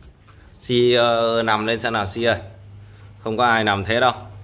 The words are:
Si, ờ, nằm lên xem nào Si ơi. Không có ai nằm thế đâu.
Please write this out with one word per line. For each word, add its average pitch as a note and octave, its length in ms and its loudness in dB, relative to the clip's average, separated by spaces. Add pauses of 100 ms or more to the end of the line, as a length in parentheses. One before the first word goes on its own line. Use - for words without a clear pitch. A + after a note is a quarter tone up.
(600)
Si, B2 340 2
ờ, A#2 520 2
nằm G#2+ 200 0
lên A#2 140 -2
xem A#2 140 -4
nào G#2+ 120 -2
Si A2+ 180 -6
ơi. A2 160 2 (800)
Không A2 180 -6
có B2 80 2
ai A2+ 180 2
nằm G2+ 200 0
thế A2 160 0
đâu. B2 140 2 (300)